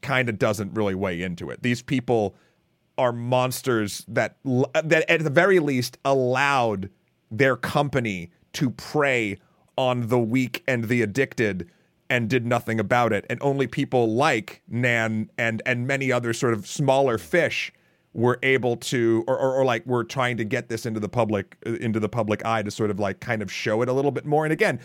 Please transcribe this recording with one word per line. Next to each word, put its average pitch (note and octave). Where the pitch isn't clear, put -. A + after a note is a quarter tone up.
kinda B2+
doesn't G#2
really G2+
weigh F#2
into F2
it. A#1+
These B2
people B2
are B2+
monsters A#2+
that A#2
l-, C3
that D#3+
at E3
the D#3
very F3+
least C3+
allowed B2+
their B2+
company A#2+
to -
prey A#2+
on B2
the B2
weak B2
and A#2+
the A#2+
addicted G#2
and A#2+
did B2+
nothing A#2+
about A2+
it. G2
And B2
only C#3
people B2+
like B2+
Nan A2+
and, A2+
and B2
many C3+
other A#2+
sort A#2
of G2+
smaller C3+
fish -
were A#2+
able B2+
to, A#2
or, C3
or, C3
or, C3+
like, A#2
were B2
trying B2
to A2+
get A#2+
this A2+
into A2
the G#2
public, G#2
uh, A#2+
into A2
the G#2
public G#2+
eye A2+
to G2+
sort G#2+
of, G2
like, G2
kind A2
of F#2+
show A2
it A#2+
a B2+
little C#3
bit B2+
more. D3+
And D#3
again, D#3+